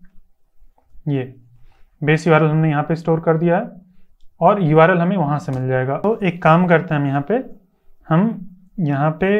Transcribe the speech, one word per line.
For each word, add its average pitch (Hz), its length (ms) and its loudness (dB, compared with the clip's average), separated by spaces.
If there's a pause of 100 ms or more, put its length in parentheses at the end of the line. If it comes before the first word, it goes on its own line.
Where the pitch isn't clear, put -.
(1080)
ये 139 160 -4 (800)
बेस 156 240 0
यूआरएल 156 220 4
हमने 160 220 0
यहाँ 147 120 -2
पे 160 140 -4
स्टोर 165 240 -2
कर 160 180 0
दिया 170 200 0
है 233 120 -8 (680)
और 202 220 4
यूआरएल 160 360 4
हमें 180 180 -2
वहाँ 147 220 -2
से 139 140 -8
मिल 127 160 -4
जाएगा। 131 300 -2
तो 220 220 -2
एक 175 220 -4
काम 165 240 4
करते 165 280 0
हैं 147 60 -2
हम 143 80 -2
यहाँ 143 200 -4
पे, 240 140 -2 (640)
हम 180 420 0 (320)
यहाँ 143 300 0 (100)
पे 190 200 0